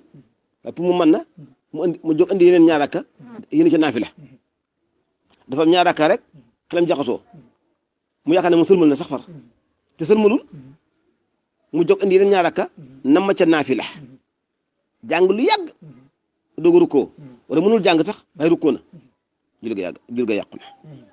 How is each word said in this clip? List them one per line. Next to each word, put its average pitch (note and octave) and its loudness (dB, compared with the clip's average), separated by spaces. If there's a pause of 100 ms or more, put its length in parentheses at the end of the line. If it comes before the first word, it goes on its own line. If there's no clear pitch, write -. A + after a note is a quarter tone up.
(640)
Waaye A#2+ -14
pour E3+ -8
mu F3 0
mën D#3+ 4
na. G3+ 2 (540)
Mu F3+ -8
andi, E3+ -4
mu D#3+ -2
jóg F3+ 2
andi F3+ 2
yeneen F3 6
ñaar D#3+ 4
rakka. C#3+ -4 (480)
Yéene D#3+ 2
ca D#3+ 0
naafila. B2+ -2 (1400)
Dafa C3 -4
am D#3+ 2
ñaar F3 4
rakka D#3+ 0
rek. F#3 -2 (480)
Xelam F3 -2
jaxasoo. C3 -4 (1040)
Mu D3+ 0
yaakaar F3 0
ne E3 2
mu E3+ 2
sëlmal F3 2
na C#3 0
sax E3 -8
far. C#3 -10 (760)
Te E3 -8
sëlmalul. G#3+ 0 (1300)
Mu E3 0
jóg G3 0
andi F#3+ 2
yeneen G3 4
ñaar F#3 2
rakka. E3+ -4 (340)
Nam E3 2
ma G3 0
ca F3+ 0
naafila. C3+ 0 (1200)
Jàng E3 0
lu G#3 -2
yàgg. G#4 -2 (920)
Doog E3 2
a F3 6
rukkoo. D3 0 (360)
Wala D#3+ -2
mënul G#3 2
jàng E3 0
sax. G#3 -12 (140)
Waaye D#3 -2
rukkoo D#3+ 0
na. A2 -4 (800)
Julli A2 -8
ga G2 -8
yàgg, F2 -10 (120)
julli A#2+ -6
ga A2 -4
yàqu - -10
na. - -20 (480)